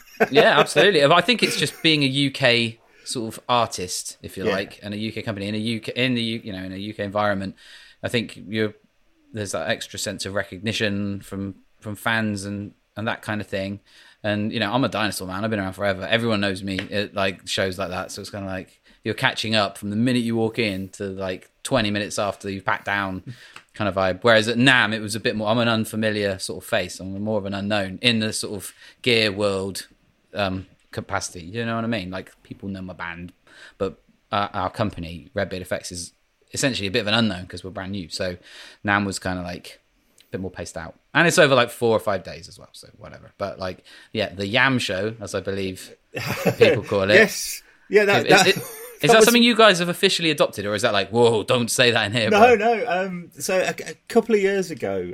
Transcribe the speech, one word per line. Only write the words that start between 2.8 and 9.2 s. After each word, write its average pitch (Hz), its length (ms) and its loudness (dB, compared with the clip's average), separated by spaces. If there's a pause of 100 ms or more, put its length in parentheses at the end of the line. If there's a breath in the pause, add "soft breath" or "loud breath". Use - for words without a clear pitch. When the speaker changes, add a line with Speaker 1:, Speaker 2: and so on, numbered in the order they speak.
Speaker 1:
sort 113 300 -8
of - 140 -16
artist, 110 760 -2
if 95 140 -14
you 95 100 -6
Speaker 2:
Yeah. 95 60 0
Speaker 1:
like, 98 280 -6
and 104 140 -10
a - 20 -8
U 110 140 -6
K 107 120 -10
company 101 260 -6
in 107 80 -4
a - 20 -4
U 110 220 -4
K, - 160 -10
in 127 180 0
the 117 80 -2
U-, 113 220 -4
you 107 80 -12
know, 92 100 -10
in 92 100 -10
a 92 40 -10
U 104 180 -10
K - 80 -6
environment. 101 540 -2 (440 loud breath)
I 101 80 -6
think 113 380 -4
you're, 107 280 -2 (580)